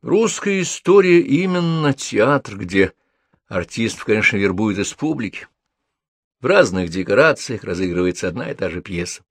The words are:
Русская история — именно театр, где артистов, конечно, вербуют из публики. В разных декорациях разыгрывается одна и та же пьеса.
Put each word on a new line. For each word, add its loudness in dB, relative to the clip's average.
Русская 0
история — 4
именно 0
театр, 0
где 0
артистов, -6
конечно, 2
вербуют 0
из -4
публики. -6
В -6
разных 2
декорациях 0
разыгрывается -2
одна -8
и -8
та -4
же -8
пьеса. -10